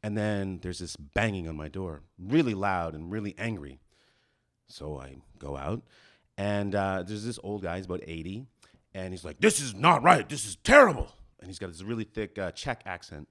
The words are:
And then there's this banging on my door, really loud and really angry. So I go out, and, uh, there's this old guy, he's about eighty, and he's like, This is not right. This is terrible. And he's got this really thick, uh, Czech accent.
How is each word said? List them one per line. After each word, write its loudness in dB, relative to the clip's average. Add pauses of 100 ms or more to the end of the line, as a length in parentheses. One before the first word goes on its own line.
And -4
then -2
there's -6
this -8
banging 0
on -6
my -6
door, -8 (160)
really 2
loud 0
and -10
really -6
angry. -6 (880)
So -8
I -12 (220)
go -8
out, -4 (560)
and, 0
uh, 2
there's -8
this -6
old -6
guy, -4
he's -6
about -4
eighty, -8 (480)
and -8
he's -10
like, -12
This 4
is -6
not 6
right. 6
This -6
is -8
terrible. 8 (280)
And -18
he's -12
got -8
this -12
really -4
thick, -6
uh, -2
Czech -6
accent. -10